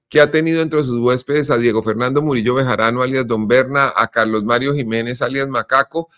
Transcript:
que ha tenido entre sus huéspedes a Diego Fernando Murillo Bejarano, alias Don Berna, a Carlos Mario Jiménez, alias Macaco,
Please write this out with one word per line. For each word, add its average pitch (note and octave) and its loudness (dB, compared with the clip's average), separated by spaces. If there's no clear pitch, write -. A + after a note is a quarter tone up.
que D3+ 6
ha D3 4
tenido D#3+ 0
entre D#3 -2
sus B2 -4
huéspedes B2+ 0
a B2 2
Diego A2+ 0
Fernando B2 -2
Murillo B2 0
Bejarano, A#2+ 0
alias C3 -2
Don A2 -2
Berna, C3 2
a A2 2
Carlos A2 0
Mario B2 0
Jiménez, A#2 -4
alias C3+ -4
Macaco, C3+ -2